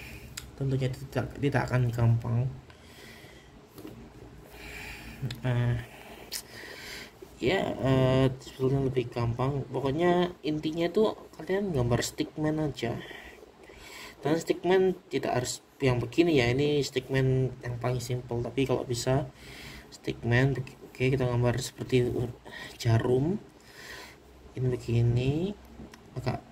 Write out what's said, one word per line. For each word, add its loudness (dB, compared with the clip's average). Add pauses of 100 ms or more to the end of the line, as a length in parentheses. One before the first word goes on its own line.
(600)
tentunya 0
tidak, -6
tidak 2 (120)
akan 4
gampang. 4 (3000)
Eh, 2 (1600)
ya, 0
eh, 4
sebetulnya 0
lebih 0
gampang. -2
Pokoknya 2 (160)
intinya -2
itu 2 (180)
kalian -2
gambar 2
stickman -2
aja. -2 (1300)
Dan 2
stickman 2 (160)
tidak 0
harus -6 (160)
yang 4
begini 4
ya, 6
ini 4
stickman 2
yang -6
paling 0
simple. -4
Tapi 0
kalau 0
bisa 0 (640)
stickman, 2
oke, -14
kita 2
gambar 2
seperti 0 (720)
jarum. 4 (1120)
Ini -2
begini, 2 (640)
agak -4